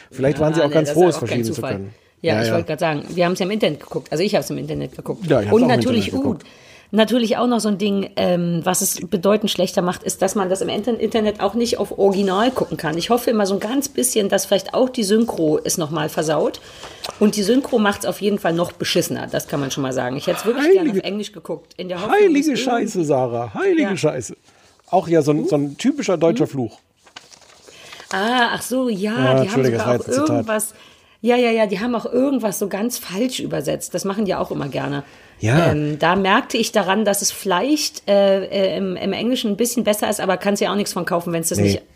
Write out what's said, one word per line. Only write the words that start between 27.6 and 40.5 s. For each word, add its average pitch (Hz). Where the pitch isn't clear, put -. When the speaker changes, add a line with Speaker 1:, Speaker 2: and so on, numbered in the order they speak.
Speaker 2:
Ah, 233
ach 190
so, 254
ja, 208
Speaker 1:
Ja, 226
Speaker 2:
die 131
haben 131
Speaker 1:
Entschuldige, 127
das 110
Speaker 2:
sogar -
Speaker 1:
war 123
Speaker 2:
auch 120
Speaker 1:
jetzt -
ein -
Zitat. 302
Speaker 2:
irgendwas, 220
ja, 240
ja, 240
ja, 226
die 190
haben 240
auch 214
irgendwas 247
so 202
ganz 202
falsch 233
übersetzt. 151
Das 175
machen 196
die 185
ja 165
auch -
immer 147
gerne. 139
Speaker 1:
Ja. 151
Speaker 2:
Ähm, 151
da 165
merkte 196
ich 226
daran, 202
dass 196
es 202
vielleicht, 208
äh, 196
äh, 190
im, 185
im 190
Englischen 233
ein 190
bisschen 233
besser 208
ist, 208
aber 185
kannst 202